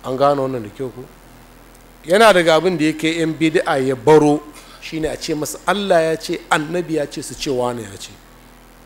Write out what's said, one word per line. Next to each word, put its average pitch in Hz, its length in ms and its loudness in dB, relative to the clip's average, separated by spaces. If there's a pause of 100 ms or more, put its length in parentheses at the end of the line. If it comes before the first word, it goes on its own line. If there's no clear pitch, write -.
An 127 140 -6
gano 143 280 2
wannan 127 160 -6
da 104 60 -14
kyau 127 240 -12
ko? 127 120 -18 (1000)
Yana 208 300 6
daga 165 260 4
abin 180 180 0
da 147 60 0
ya 156 80 2
kai 160 280 -4
yan 160 140 0
bid'a 160 440 0
ya 131 180 0
baro, 147 440 4 (400)
shi 160 200 -10
ne 156 80 -4
a 127 80 -8
ce - 180 -8
masa 147 320 -8
Allah 190 360 2
ya 160 140 -2
ce, 160 240 -8 (100)
Annabi 160 460 -2
ya 147 100 -4
ce, 147 160 -12
su - 120 -14
ce - 160 -8
wani 123 320 -2
ya 98 160 -16
ce. - 120 -16 (760)